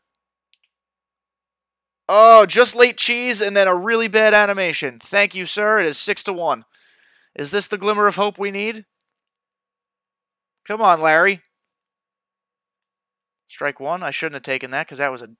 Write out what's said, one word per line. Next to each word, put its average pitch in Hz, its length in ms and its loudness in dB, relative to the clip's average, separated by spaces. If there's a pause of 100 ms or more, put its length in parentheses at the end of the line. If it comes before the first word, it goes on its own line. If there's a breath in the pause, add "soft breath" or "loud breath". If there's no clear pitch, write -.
(2000)
Oh, 220 360 8
just 220 300 0
late 240 200 2
cheese 240 460 -4
and 202 140 -4
then 196 120 2
a 185 80 0
really 226 320 -2
bad 214 260 2
animation. 190 680 0
Thank 202 320 -2
you, 185 100 -10
sir. 208 340 -2
It 180 60 0
is 147 120 -4
six - 260 -6
to 202 100 -6
one. 151 300 -4 (720)
Is 143 160 -10
this 196 160 -4
the 208 100 -8
glimmer 208 300 0
of 190 80 -2
hope 202 240 -4
we 202 100 -6
need? 214 360 -10 (1800)
Come 214 160 -8
on, 175 200 2
Larry. 160 400 2 (2000)
Strike 143 300 -10
one. 165 240 -8
I 143 80 -8
shouldn't 151 240 -8
have 131 80 -16
taken 131 280 -8
that 147 160 -8
'cause 139 120 -18
that 139 120 -2
was 123 100 -14
a 113 80 -20 (100)